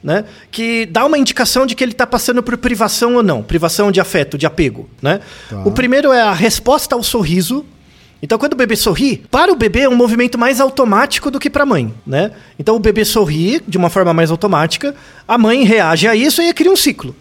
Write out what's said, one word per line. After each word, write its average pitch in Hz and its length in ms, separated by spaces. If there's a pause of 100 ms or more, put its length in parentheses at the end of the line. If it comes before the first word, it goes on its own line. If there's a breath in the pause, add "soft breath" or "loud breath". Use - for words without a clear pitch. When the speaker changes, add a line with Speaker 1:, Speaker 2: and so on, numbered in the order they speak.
Speaker 1:
né, 180 220 (260 loud breath)
que 226 360
dá 220 200
uma 311 100
indicação 262 480
de 254 120
que - 80
ele 240 100
tá 240 120
passando 240 360
por 240 160
privação 240 560
ou 240 80
não, 151 200
privação 170 500
de 185 80
afeto, 147 360
de 143 100
apego, 127 400 (140)
né? 175 200 (280 loud breath)
Speaker 2:
Tá. 98 160
Speaker 1:
O 98 60
primeiro 262 420
é 247 80
a 208 140
resposta 233 640
ao 240 60
sorriso. 185 640 (560 soft breath)
Então, 226 160
quando 294 180
o - 20
bebê 233 180
sorri, 226 560
para 349 220
o 311 40
bebê 220 260
é 269 60
um 247 60
movimento 240 420
mais 240 240
automático 269 680
do 277 80
que 285 100
pra 285 160
mãe, 131 300 (120)
né? 156 260 (260 loud breath)
Então, 214 160
o 233 60
bebê 208 240
sorri 196 640
de 180 120
uma 175 120
forma 175 220
mais 160 180
automática, 170 640 (340 loud breath)
a 233 100
mãe 233 240
reage 185 460
a 220 80
isso 294 260
e 339 100
cria 339 200
um 370 40
ciclo - 440